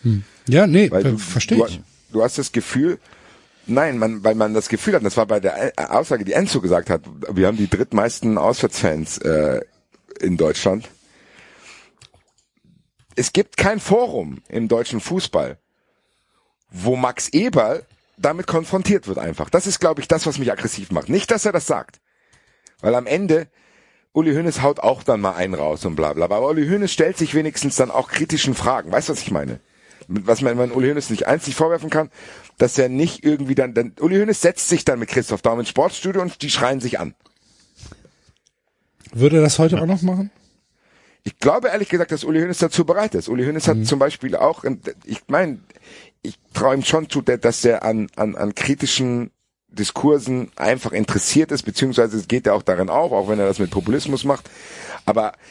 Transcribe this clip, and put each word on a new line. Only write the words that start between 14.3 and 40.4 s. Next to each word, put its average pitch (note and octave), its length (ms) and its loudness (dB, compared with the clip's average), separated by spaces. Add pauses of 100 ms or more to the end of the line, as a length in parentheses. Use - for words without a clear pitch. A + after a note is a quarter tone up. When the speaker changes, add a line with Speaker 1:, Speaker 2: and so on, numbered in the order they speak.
Speaker 2:
im A2+ 200 -4
deutschen A#2 320 0
Fußball, F2 580 -2 (1120)
wo G2+ 260 0
Max B2+ 320 -2
Eberl D#3 560 2 (320)
damit E3 300 -2
konfrontiert F#3 640 0
wird F#2+ 80 -6
einfach. D#2 320 -6
Das F#3 180 2
ist, G3 140 -4
glaub D#3+ 180 2
ich, C#3 80 -8
das, D#3+ 200 0
was D3 120 -2
mich A#2+ 140 -2
aggressiv G2+ 380 -6
macht. D#2+ 180 -4
Nicht, E3+ 220 0
dass A3 160 0
er G#3 60 0
das - 140 -2
sagt. - 340 -4 (840)
Weil A#2 120 2
am B2 120 0
Ende, D#3+ 420 0 (640)
Uli D#3 220 2
Hoeneß E3 260 -2
haut C#3 200 2
auch - 220 2
dann A2 200 2
mal F#2+ 140 0
einen F#2 180 -2
raus D#2 320 -4
und E2 100 -4
bla D#2 160 0
bla D#2+ 140 0
bla. G2 100 0
Aber B2 120 0
Uli D3+ 200 0
Hoeneß G3+ 240 0
stellt E3 240 2
sich D3+ 180 -4
wenigstens D3+ 420 -2
dann B2+ 140 2
auch - 200 -2
kritischen C#3+ 440 -2
Fragen. G#2 380 -2
Weißt - 160 0
du, D#3+ 60 -4
was - 80 -8
ich - 80 -12
meine? C#2+ 280 -4 (480)
Mit, F#2 200 -6
was A2+ 160 4
man, B2 160 2
man B2 120 0
Uli B2+ 180 2
Hoeneß D3 200 -2
nicht - 200 -2
einzig D3 260 0
vorwerfen D#3+ 340 0
kann, D#3 220 0 (480)
dass B2+ 180 4
er B2+ 140 4
nicht C#3+ 340 -2
irgendwie C#3 300 2
dann, B2+ 180 0
dann, A2+ 280 -2
Uli F3 180 2
Hoeneß G#3 240 0
setzt - 260 0
sich F3 160 0
dann C3 140 2
mit A2+ 100 -6
Christoph A2+ 320 -2
Daum A#2 200 0
ins A2 100 -6
Sportstudio F#3 500 0
und F3+ 220 -6
die C#3+ 80 -6
schreien C3 320 0
sich A#2 180 -4
an. D#2+ 140 -8 (2000)
Speaker 1:
Würde C#3+ 240 4
er D#3 60 8
das D3+ 160 4
heute D#3+ 220 4
auch E3 60 0
noch F3+ 160 0
machen? F#3 280 0 (920)